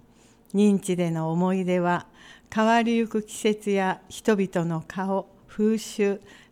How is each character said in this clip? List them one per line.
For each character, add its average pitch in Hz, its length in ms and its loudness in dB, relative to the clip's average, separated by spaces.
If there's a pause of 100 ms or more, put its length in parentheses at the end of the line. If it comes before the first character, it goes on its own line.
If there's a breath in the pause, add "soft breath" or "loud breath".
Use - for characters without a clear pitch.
(520 soft breath)
認 202 280 4
知 185 160 -4
で 175 140 0
の 160 220 -2
思 185 220 2
い 190 100 -2
出 180 160 0
は、 175 260 0 (480 loud breath)
変 220 120 0
わ 233 160 4
り 233 140 0
ゆ 226 120 0
く 220 140 -4
季 - 160 -16
節 208 320 -2
や 190 400 0
人 - 280 0
々 180 300 -2
の 165 180 -4
顔、 196 420 -4 (200)
風 214 300 0
習、 202 420 -2 (320 loud breath)